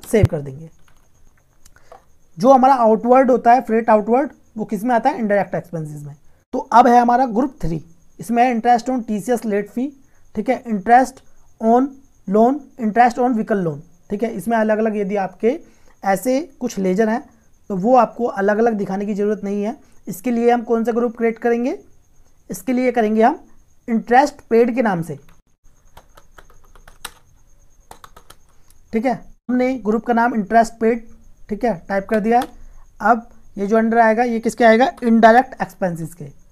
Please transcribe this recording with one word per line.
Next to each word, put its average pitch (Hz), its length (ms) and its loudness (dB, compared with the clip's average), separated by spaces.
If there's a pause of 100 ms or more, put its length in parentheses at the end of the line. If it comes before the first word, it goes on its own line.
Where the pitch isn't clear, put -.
सेव 214 200 2
कर 156 140 -2
देंगे। 139 300 -16 (1700)
जो 240 140 4
हमारा 262 240 6
आउटवर्ड 240 540 2
होता 233 220 4
है, 262 100 4
फ्रेट 226 280 -2
आउटवर्ड, 220 420 0 (240)
वो 214 80 -8
किस 208 200 -8
में 247 100 0
आता 233 160 0
है? 302 80 -6
इनडायरेक्ट 202 360 -2
एक्सपेंसेस 151 480 -10
में। 143 120 -16 (400)
तो 262 40 -4
अब 240 300 4
है 240 120 6
हमारा 240 280 2
ग्रुप 233 340 -4
थ्री, 160 220 -6 (360)
इसमें 233 240 0
है 254 100 0
interest 233 360 0
on 254 160 -4
टीसीएस 214 380 -4
लेट 202 260 -4
फी, 262 200 -6 (440)
ठीक 214 160 -8
है, 247 140 -4
interest 233 580 0 (380)
on 240 280 2 (400)
loan, 233 320 2 (200)
interest 226 380 2
on 254 160 0
vehicle 214 300 -2
loan, 147 160 -6 (300)
ठीक 202 120 -6
है। 226 100 -4
इसमें 220 240 -4
अलग-अलग 214 400 0
यदि 202 220 -4
आपके 214 400 -2 (460)
ऐसे 196 360 0 (200)
कुछ 240 180 -8
लेजर 190 300 0
हैं 240 140 -4 (480)
तो 202 60 -6
वो 214 200 0
आपको 233 300 2
अलग-अलग 208 480 0
दिखाने 196 320 -6
की 214 80 -4
ज़रूरत 208 300 -4
नहीं 202 180 -4
है। 226 140 -6 (300)
इसके 247 240 -8
लिए 233 200 2
हम 240 120 2
कौन 226 220 -2
सा 240 80 -4
ग्रुप 233 240 -2
क्रिएट 226 220 -4
करेंगे? 240 400 -2 (720)
इसके 247 220 -8
लिए 247 200 0
करेंगे 220 300 0
हम 294 160 2 (500)
इंटरेस्ट 240 520 0 (100)
पेड 233 240 2
के 254 80 -2
नाम 185 200 -2
से, 147 160 -12 (3750)
ठीक 226 140 -2
है। 240 80 0 (360)
हमने 254 260 0
ग्रुप 214 300 -2
का 240 80 0
नाम 233 200 0
इंटरेस्ट 226 460 0
पेड, 233 260 -2 (420)
ठीक 208 160 -8
है, 220 100 0 (140)
टाइप 196 200 -4
कर 220 120 0
दिया 226 200 2
है। 262 80 -6 (540)
अब 220 260 0 (300)
ये 202 80 -6
जो 220 120 2
under 226 200 0
आएगा 226 260 2
ये 226 160 -4
किसके 233 240 -2
आएगा? 226 260 4 (140)
इनडायरेक्ट 226 580 4
एक्सपेंसेस 170 520 -8
के, 143 140 -18 (240)